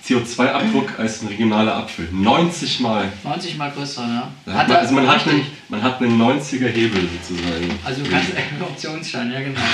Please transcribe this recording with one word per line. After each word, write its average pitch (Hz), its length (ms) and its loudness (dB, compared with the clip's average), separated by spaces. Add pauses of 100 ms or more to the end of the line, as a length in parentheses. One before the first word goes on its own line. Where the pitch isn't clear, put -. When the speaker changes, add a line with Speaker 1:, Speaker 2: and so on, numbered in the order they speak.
Speaker 1:
C 247 140 2
O - 80 2
zwei - 280 2
Abdruck 214 460 0
als 110 240 -4
ein 107 60 -6
regionaler 107 480 2
Apfel. 90 340 -6
Neunzig 147 680 2
mal. 120 320 0 (100)
Speaker 2:
Neunzig 156 340 -6
mal 143 140 -4
größer, 139 320 -8
ja. 117 260 -2 (180)
Speaker 1:
Da 95 60 -8
hat 101 80 -2
Speaker 2:
Hat 160 80 2
Speaker 1:
man, 127 80 6
Speaker 2:
er 117 40 8
Speaker 1:
also 123 140 2
man 131 140 4
hat - 80 6
Speaker 2:
richtig. 156 160 2
Speaker 1:
einen, 143 140 2 (220)
man 110 140 -6
hat 123 180 0
einen 117 180 4
neunziger 127 500 2
Hebel 107 400 2
sozusagen. 87 640 -4 (140)
Speaker 2:
Also 135 180 -6
du 127 80 -4
kannst 139 200 0
<laughs> - 60 -4
einen 147 260 -6
Optionsschein, 156 680 -8
ja 135 80 -6
genau. 135 200 -6 (140)